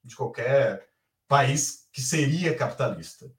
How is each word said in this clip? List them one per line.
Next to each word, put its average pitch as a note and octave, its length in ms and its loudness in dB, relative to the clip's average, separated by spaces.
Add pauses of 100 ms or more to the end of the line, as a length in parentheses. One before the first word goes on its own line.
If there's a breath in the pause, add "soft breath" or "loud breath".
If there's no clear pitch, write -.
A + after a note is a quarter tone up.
de - 100 -20
qualquer A#2+ 720 0 (400)
país C#3 680 2
que C3 100 -10
seria D#3 520 0
capitalista. A2+ 840 -6